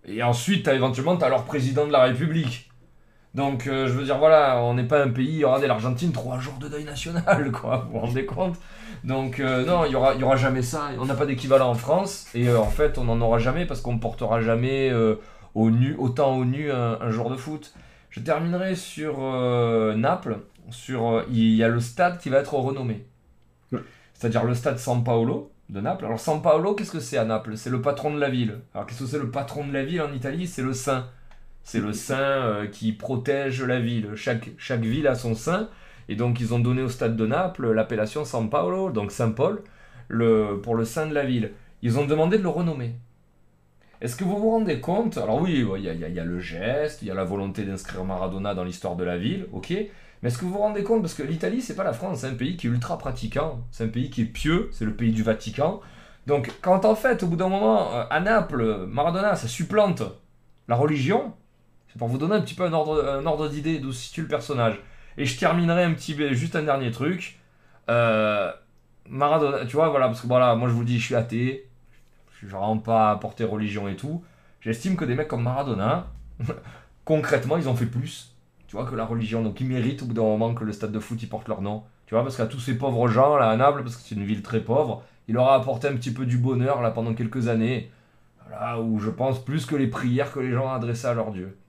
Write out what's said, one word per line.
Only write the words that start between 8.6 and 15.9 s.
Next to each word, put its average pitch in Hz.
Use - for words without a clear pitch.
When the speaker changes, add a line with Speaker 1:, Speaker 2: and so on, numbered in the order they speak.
Speaker 1:
Donc, 131
euh, 131
non, 165
il 139
y 131
aura, 131
il 127
y 131
aura 131
jamais 131
ça, 147
on 127
n'a 139
pas 131
d'équivalent 131
en 117
France, 160
et, 120
euh, 117
en 104
fait, 147
on 123
n'en 117
aura 117
jamais, 147
parce 143
qu'on 120
portera 113
jamais, 127
euh, 113
au 113
nu, 127